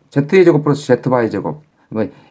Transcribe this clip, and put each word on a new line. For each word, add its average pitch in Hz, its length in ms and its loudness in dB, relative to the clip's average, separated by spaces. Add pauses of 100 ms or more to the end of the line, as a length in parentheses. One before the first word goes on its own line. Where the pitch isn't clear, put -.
(100)
Z의 180 360 2
제곱 147 180 2
플러스 143 220 -2
Z바의 123 440 0
제곱. 85 320 -8 (280)
그러니까 107 260 -6 (140)